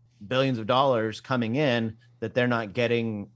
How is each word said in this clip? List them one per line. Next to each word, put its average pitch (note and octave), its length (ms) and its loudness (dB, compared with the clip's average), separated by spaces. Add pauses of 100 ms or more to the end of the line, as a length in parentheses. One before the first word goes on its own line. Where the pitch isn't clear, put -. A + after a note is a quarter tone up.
(280)
billions C3 300 0
of A2 100 -8
dollars B2 520 2
coming A#2+ 360 -2
in A#2+ 420 0 (240)
that A2 120 -6
they're B2 140 2
not A2+ 260 -2
getting A#2 600 -2